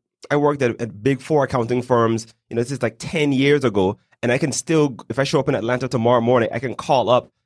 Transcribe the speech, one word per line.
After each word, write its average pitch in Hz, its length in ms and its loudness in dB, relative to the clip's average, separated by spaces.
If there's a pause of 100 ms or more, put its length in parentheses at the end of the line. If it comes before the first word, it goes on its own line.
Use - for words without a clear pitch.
(300)
I 147 60 2
worked 147 260 2
at, 117 180 0
at 104 220 -10
big 135 180 0
four 147 240 0
accounting 120 380 -2
firms. 113 440 2 (240)
You 117 60 -6
know, 117 60 0
this 123 80 -6
is, 135 120 -8
like, 117 160 -2
ten 147 340 -2
years 139 320 2
ago. 98 340 2 (240)
And 120 100 2
I 131 60 2
can 147 140 -2
still, 147 440 0 (120)
if 110 100 -8
I 139 60 2
show 147 160 0
up 135 80 -4
in 135 60 0
Atlanta 123 340 -2
tomorrow 120 320 2
morning, 127 320 2
I 117 60 -4
can 120 160 -8
call 123 360 0
up 120 200 2 (160)